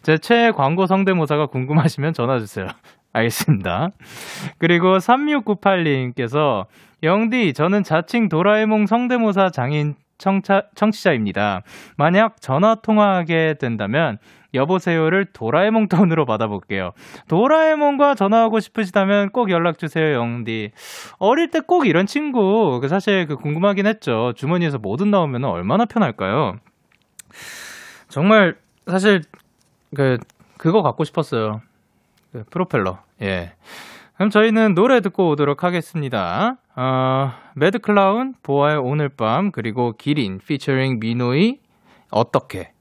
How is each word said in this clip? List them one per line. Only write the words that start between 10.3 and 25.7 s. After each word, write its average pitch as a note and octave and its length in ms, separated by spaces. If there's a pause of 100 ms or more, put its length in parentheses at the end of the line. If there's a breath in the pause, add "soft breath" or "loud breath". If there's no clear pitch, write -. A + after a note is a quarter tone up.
청취자입니다. G#2 880 (340 loud breath)
만약 F#3 460
전화 F#3 320
통화하게 F3 840
된다면 A#2 600 (360 soft breath)
여보세요를 E3 760
도라에몽 F#3+ 560
톤으로 D#3+ 380
받아볼게요. G#2 640 (380 loud breath)
도라에몽과 C#4+ 840
전화하고 A3 460
싶으시다면 G3+ 680
꼭 A#3 200
연락주세요, D#3+ 640
영디." A#2 560 (480 loud breath)
어릴 D4+ 320
때 E4 160
꼭 F4 200
이런 F3+ 200
친구, G#3+ 720
그 C3+ 80
사실 F#3 380
그 D3+ 100
궁금하긴 F#3+ 500
했죠. B2 500
주머니에서 D#3 420
뭐든 A#2+ 320
나오면 C#3+ 340
얼마나 A2 400